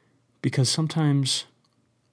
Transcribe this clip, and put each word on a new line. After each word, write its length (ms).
Because 280
sometimes, 760